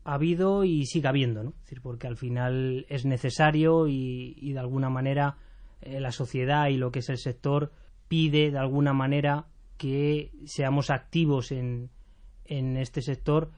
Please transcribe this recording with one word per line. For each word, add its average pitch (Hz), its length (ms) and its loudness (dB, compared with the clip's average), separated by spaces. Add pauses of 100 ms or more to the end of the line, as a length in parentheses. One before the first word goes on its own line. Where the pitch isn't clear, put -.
ha 147 120 -4
habido 180 500 2
y 156 200 2
sigue 139 220 0
habiendo, 127 340 2
¿no? 123 100 -8
Es - 100 -20
decir, 127 200 -18
porque 123 240 -10
al 120 120 -6
final 127 720 -2
es 127 160 -2
necesario 156 800 4
y, 127 520 -4
y 139 120 -6
de 131 80 -4
alguna 131 300 -2
manera, 135 480 0 (440)
eh, 135 200 -8
la 127 100 -4
sociedad 135 560 0
y 135 100 2
lo 127 140 -2
que 131 80 -4
es 117 100 -4
el 127 80 -4
sector 143 540 -2 (380)
pide 151 420 4
de 139 80 -2
alguna 139 340 2
manera 143 540 2 (300)
que 147 560 -2 (120)
seamos 139 460 0
activos 143 600 0
en, 123 380 -6 (560)
en 131 320 -2
este 131 240 -4
sector, 151 560 0